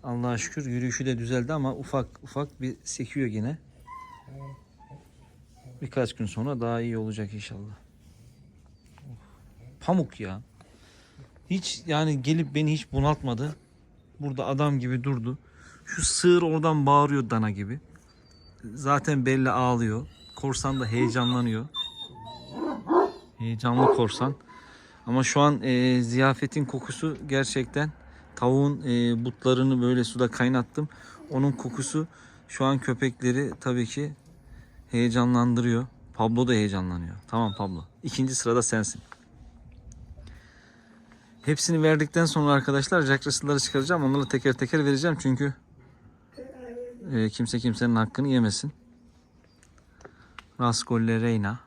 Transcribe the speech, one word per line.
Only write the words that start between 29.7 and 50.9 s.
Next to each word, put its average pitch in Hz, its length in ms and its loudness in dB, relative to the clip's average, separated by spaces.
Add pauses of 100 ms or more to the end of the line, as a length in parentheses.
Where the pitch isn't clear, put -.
böyle 123 220 4
suda 120 240 0
kaynattım. 127 600 0 (420)
Onun 139 220 2
kokusu 139 540 -4 (420)
şu - 160 -4
an 135 140 2
köpekleri 127 720 0 (100)
tabii 123 260 -2
ki 147 260 -6 (800)
heyecanlandırıyor. 120 960 2 (280)
Pablo 117 340 2
da 127 40 4
heyecanlanıyor. 92 640 0 (120)
Tamam 113 300 0
Pablo. 95 260 -6 (180)
İkinci 131 320 -2
sırada 120 280 2
sensin. 110 400 -2 (2500)
Hepsini 156 400 0
verdikten 156 420 4
sonra 147 280 4
arkadaşlar 139 500 2
Jack 135 240 2
Russell'ları 143 340 0
çıkaracağım. 147 440 0
Onları 135 240 2
teker 135 240 2
teker 143 320 0
vereceğim 143 360 2
çünkü, 139 340 0 (1600)
e, 110 180 0
kimse 120 280 -2
kimsenin 117 380 0
hakkını 113 320 0
yemesin. 123 440 2 (1900)
Rascolle 113 600 2